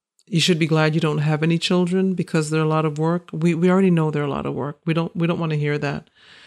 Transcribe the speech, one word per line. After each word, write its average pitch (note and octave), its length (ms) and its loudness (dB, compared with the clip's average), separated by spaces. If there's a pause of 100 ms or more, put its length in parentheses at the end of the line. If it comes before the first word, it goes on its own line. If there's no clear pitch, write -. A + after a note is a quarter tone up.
(280)
"You E3 140 0
should F3 180 2
be E3 80 0
glad D#3 260 2
you D#3+ 80 0
don't D#3 180 0
have D3+ 240 0
any E3 140 2
children F#3 560 0
because E3 360 -2
they're D#3 120 0
a D#3 160 0
lot D#3 80 0
of D3+ 140 -4
work," E3+ 320 -2
we, E3 240 0
we F3 140 2
already F#3+ 200 4
know D#3+ 220 2
they're D3 120 -2
a C#3 140 -4
lot D3 80 -4
of C#3+ 80 -4
work. C#3+ 320 -6
We E3 80 0
don't, E3 220 -4
we E3+ 120 -2
don't E3+ 120 -2
wanna D#3+ 160 -2
hear D3 220 -2
that. D3 320 -6 (380)